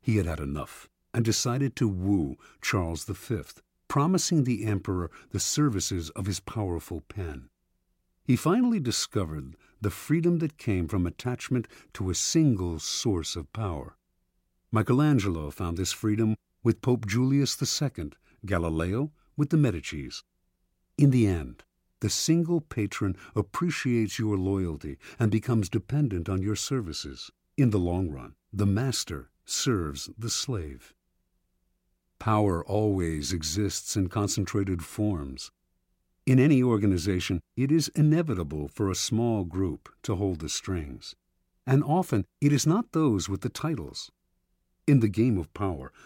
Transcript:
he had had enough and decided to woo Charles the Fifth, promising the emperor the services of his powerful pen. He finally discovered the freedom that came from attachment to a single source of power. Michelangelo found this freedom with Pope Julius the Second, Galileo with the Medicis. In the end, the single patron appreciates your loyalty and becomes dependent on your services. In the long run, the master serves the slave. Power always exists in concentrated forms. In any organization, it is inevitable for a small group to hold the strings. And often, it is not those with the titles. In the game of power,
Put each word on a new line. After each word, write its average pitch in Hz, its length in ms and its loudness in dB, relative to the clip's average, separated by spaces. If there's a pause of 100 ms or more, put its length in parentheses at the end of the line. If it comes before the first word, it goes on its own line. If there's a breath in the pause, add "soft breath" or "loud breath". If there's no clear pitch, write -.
he 110 160 2
had 92 80 2
had 80 160 -4
enough 73 480 -8 (240)
and 117 100 0
decided 123 540 0
to 117 100 2
woo 92 480 0 (260 loud breath)
Charles 85 440 -2
the 98 100 -6
Fifth, - 460 -8 (260)
promising 160 560 2
the 120 220 -2
emperor 92 440 -2 (200 loud breath)
the 101 100 -4
services 98 720 -2
of 98 160 -8
his 95 160 -4
powerful 87 600 -6
pen. 76 480 -12 (760)
He 127 100 4
finally 226 460 2
discovered 80 760 -4 (240 soft breath)
the 101 100 0
freedom 165 500 0
that 160 180 -4
came 90 320 -2
from 90 180 0
attachment 123 600 -4 (240 loud breath)
to 92 160 -4
a 85 60 -2
single 95 640 2
source - 580 -4
of 80 160 -12
power. 80 420 -6 (800)
Michelangelo 110 800 2
found 85 260 -4
this 92 160 -2
freedom 110 420 0 (280)
with 113 180 2
Pope 117 260 2
Julius 131 480 2
the 139 100 -4
Second, 90 520 -4 (280 soft breath)
Galileo 90 680 0 (240)
with 147 140 0
the 165 60 4
Medicis. 87 640 -2 (720)
In 143 140 8
the 120 160 6
end, 78 360 -2 (380)
the 104 80 0
single 170 500 2
patron 101 560 -4 (180 loud breath)
appreciates 117 840 -2
your 107 180 0
loyalty 90 600 -2 (200 loud breath)
and 110 140 2
becomes 110 380 0
dependent 110 580 -2
on 92 140 -2
your 101 160 -2
services. 80 720 -6 (240)
In 131 140 6
the 101 100 2
long 87 300 0
run, 67 260 -12 (160)
the 101 140 0
master 101 640 -2 (140)
serves 82 720 -2
the 117 120 -8
slave. 78 640 -6 (1300)
Power 104 460 2
always 92 640 0
exists 87 640 -4
in 95 140 0
concentrated 98 720 -2
forms. 82 680 -4 (720)
In 131 120 6
any 135 240 8
organization, 98 800 2 (140)
it 135 160 0
is 156 240 4
inevitable 110 720 2
for 101 220 -2
a 92 60 0
small 113 500 0
group 87 420 -4 (160)
to 110 120 -2
hold 92 240 -2
the 78 100 -8
strings. 78 640 -8 (500)
And 131 160 4
often, 147 440 0 (160)
it 143 100 4
is 147 160 2
not 196 240 2
those 117 380 2
with 98 100 -2
the 123 100 -4
titles. 120 600 -8 (760)
In 143 140 8
the 113 80 4
game 107 300 2
of 80 160 -4
power, 80 400 -4 (120)